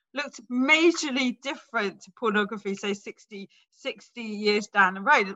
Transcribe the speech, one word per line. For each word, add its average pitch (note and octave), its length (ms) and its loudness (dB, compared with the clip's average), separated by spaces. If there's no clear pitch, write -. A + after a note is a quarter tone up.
looked C#4 360 -8
majorly C#4 920 2
different A#3 600 -6
to F#3+ 100 -20
pornography, G#3 640 -2
say G3+ 180 -4
sixty, G3+ 560 -14
sixty - 520 -12
years G#3 440 0
down F#3+ 260 2
the G3 80 -10
road. G3+ 340 2